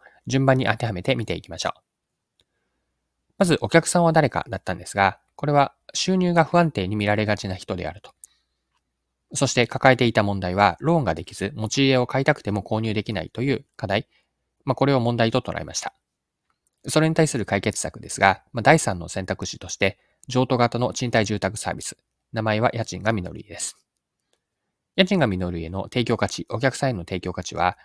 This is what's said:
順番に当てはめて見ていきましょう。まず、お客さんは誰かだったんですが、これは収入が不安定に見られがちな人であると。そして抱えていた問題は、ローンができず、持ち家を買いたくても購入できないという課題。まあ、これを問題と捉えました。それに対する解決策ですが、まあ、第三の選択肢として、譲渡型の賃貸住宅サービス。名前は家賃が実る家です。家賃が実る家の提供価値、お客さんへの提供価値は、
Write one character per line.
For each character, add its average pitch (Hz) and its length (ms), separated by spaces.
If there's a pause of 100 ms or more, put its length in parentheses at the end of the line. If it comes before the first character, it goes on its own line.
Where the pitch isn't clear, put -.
(260)
順 131 200
番 131 100
に 131 100
当 107 100
て 117 100
は 110 60
め 90 100
て 131 140
見 113 100
て 87 80
い - 80
き - 80
ま 82 80
し - 80
ょ - 100
う。 - 40 (1600)
ま 196 80
ず、 170 160
お - 80
客 165 180
さ - 120
ん 170 60
は 165 80
誰 151 180
か - 180
だ 98 100
っ - 40
た 92 120
ん 87 40
で 90 80
す - 100
が、 98 220 (160)
こ - 120
れ 147 60
は 143 220 (180)
収 - 240
入 180 160
が 165 120
不 175 140
安 165 120
定 92 180
に 107 80
見 104 100
ら 104 100
れ 104 100
が 104 100
ち 101 120
な 92 60
人 95 200
で 87 140
あ 80 40
る 95 80
と。 - 120 (1200)
そ 139 120
し - 80
て 120 120
抱 - 260
え 123 40
て 120 100
い 117 60
た 110 100
問 101 180
題 90 140
は、 98 260
ロ 165 160
ー 156 40
ン 131 40
が 82 100
で 85 100
き - 100
ず、 98 200
持 110 140
ち 139 180
家 131 120
を 123 80
買 135 160
い - 20
た 147 100
く - 80
て 104 80
も 104 120
購 110 180
入 110 140
で 104 100
き 117 80
な 90 100
い - 80
と 117 120
い 135 100
う - 120 (120)
課 104 100
題。 98 220 (560)
ま 135 80
あ、 - 20
こ 139 120
れ 139 80
を 127 60
問 120 160
題 113 140
と 131 100
捉 82 200
え 78 40
ま 76 100
し - 60
た。 - 140 (960)
そ 156 120
れ 160 80
に 160 60
対 160 140
す - 80
る 104 80
解 98 160
決 - 200
策 - 200
で - 80
す - 120
が、 95 220 (100)
ま 117 80
あ、 - 20
第 151 160
三 92 200
の 82 100
選 95 180
択 - 200
肢 - 120
と - 100
し - 80
て、 - 220 (300)
譲 127 180
渡 131 100
型 120 220
の 120 140
賃 120 180
貸 110 160
住 107 120
宅 101 180
サ - 160
ー - 20
ビ - 80
ス。 - 140 (360)
名 113 100
前 110 180
は 120 120
家 113 120
賃 90 180
が 110 100
実 87 200
る 80 80
家 - 80
で - 100
す。 - 180 (1200)
家 190 80
賃 190 140
が 139 80
実 92 240
る 85 100
家 82 100
の 98 140
提 117 200
供 113 120
価 98 120
値、 - 220
お 117 80
客 127 160
さ 139 140
ん - 20
へ - 20
の 95 80
提 90 200
供 90 120
価 90 100
値 - 120
は、 85 300